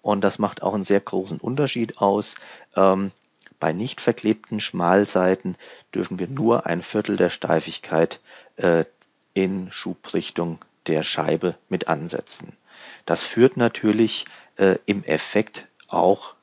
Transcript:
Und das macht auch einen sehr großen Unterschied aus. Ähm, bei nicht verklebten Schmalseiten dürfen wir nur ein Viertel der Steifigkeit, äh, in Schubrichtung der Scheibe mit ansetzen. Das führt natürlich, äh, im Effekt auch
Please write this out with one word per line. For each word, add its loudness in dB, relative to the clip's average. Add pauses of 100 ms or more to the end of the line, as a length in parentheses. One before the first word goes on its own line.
Und 0
das 0
macht -4
auch 0
einen -2
sehr 2
großen -6
Unterschied -4
aus. 2 (420)
Ähm, 4 (480)
bei 0
nicht -6
verklebten -2
Schmalseiten 2 (380)
dürfen -4
wir -4
nur 0
ein -2
Viertel -2
der 4
Steifigkeit, -2 (340)
äh, 2 (500)
in -2
Schubrichtung -6 (280)
der 0
Scheibe -2 (120)
mit -4
ansetzen. -6 (520)
Das 0
führt 4
natürlich, 2 (300)
äh, 4
im -2
Effekt -2 (200)
auch 2